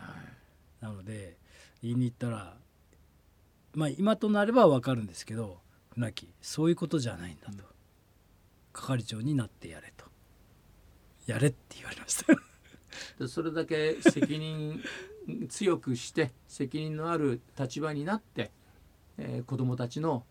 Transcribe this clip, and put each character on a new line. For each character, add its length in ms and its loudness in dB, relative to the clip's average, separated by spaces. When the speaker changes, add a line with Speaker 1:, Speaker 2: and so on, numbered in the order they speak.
Speaker 1:
え。 40 -8
な 60 -8
の 120 -12
で、 340 -12
言 120 -2
い 20 0
に 80 4
行 100 0
っ 20 -20
た 140 -4
ら、 280 -8
ま 120 0
あ、 40 0
今 280 2
と 120 0
な 160 4
れ 60 2
ば 160 10
わ 140 8
か 120 0
る 80 0
ん 60 -6
で 80 -14
す 100 -14
け 80 -8
ど、 280 -6
「船 160 -2
木、 200 -14
そ 240 -2
う 40 6
い 40 6
う 20 4
こ 120 -4
と 120 0
じ 100 -2
ゃ 60 -6
な 120 -10
い 60 -12
ん 60 -18
だ」 100 -18
と。 40 -10
Speaker 2:
う 20 -10
ん。 80 -16
Speaker 1:
「係 300 -2
長 180 -6
に 120 0
な 120 2
っ 40 -12
て 200 -16
や 120 -16
れ」 160 -20
と。 80 -20
「や 140 -4
れ」 100 6
っ 20 4
て 260 -20
言 80 -18
わ 60 -10
れ 80 -12
ま 80 -14
し 160 -4
た。 100 -12
<laughs> 200 4
Speaker 2:
で、 80 -4
そ 140 -4
れ 120 -2
だ 120 -2
け 360 0
責 380 6
任 420 -4
強 280 2
く 180 -2
し 160 -10
て、 200 2
<laughs> 60 -20
責 320 -6
任 180 -4
の 140 -4
あ 60 2
る 240 2
立 220 -4
場 120 -2
に 120 -4
な 100 0
っ 60 -6
て、 300 -6
え 240 -6
ー、 40 -10
子 120 -4
ど 80 0
も 100 0
た 120 -2
ち 140 -6
の、 300 0